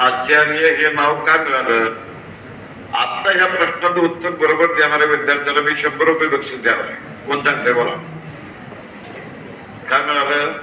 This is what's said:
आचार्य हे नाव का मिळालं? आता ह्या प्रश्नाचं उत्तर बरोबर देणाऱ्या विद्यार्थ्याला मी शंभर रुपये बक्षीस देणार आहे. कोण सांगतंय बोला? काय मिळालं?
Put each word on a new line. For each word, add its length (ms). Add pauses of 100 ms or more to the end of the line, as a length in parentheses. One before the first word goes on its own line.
आचार्य 680
हे 180
नाव 320
का 120
मिळालं? 480 (1080)
आता 400
ह्या 120
प्रश्नाचं 540
उत्तर 300
बरोबर 360
देणाऱ्या 400
विद्यार्थ्याला 540
मी 160
शंभर 280
रुपये 240
बक्षीस 340
देणार 160
आहे. 480
कोण 160
सांगतंय 300
बोला? 220 (2000)
काय 120
मिळालं? 500 (100)